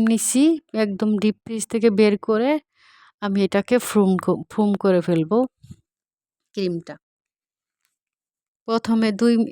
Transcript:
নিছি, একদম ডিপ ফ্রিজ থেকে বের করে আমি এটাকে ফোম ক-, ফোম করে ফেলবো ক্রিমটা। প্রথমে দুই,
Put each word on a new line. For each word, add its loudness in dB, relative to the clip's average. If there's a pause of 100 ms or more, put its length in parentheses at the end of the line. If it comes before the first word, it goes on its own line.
নিছি, 0 (320)
একদম -2
ডিপ 0
ফ্রিজ -10
থেকে 0
বের 4
করে 0 (720)
আমি -2
এটাকে 0
ফোম 0
ক-, -2
ফোম -2
করে 2
ফেলবো 0 (1160)
ক্রিমটা। -6 (1700)
প্রথমে 0
দুই, 2 (200)